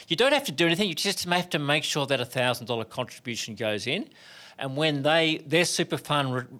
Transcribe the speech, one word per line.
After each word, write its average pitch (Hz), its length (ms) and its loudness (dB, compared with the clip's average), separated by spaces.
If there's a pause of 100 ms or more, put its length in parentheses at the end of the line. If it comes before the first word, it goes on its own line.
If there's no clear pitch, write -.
You 165 100 -2
don't 269 160 6
have 285 120 2
to 165 80 -6
do 165 140 2
anything. 180 220 2
You 156 60 -4
just - 300 -2
have 180 260 0
to 165 80 0
make 147 240 0
sure 143 240 0
that 131 140 0
a 123 40 0
thousand 123 420 -2
dollar 117 180 -2
contribution 117 720 -8
goes 107 300 -2
in. 180 220 -4 (480)
And 135 200 -6
when 151 260 0
they, 160 420 4
their 160 200 4
super - 320 -2
fund 139 360 0
re-, 127 120 -2 (160)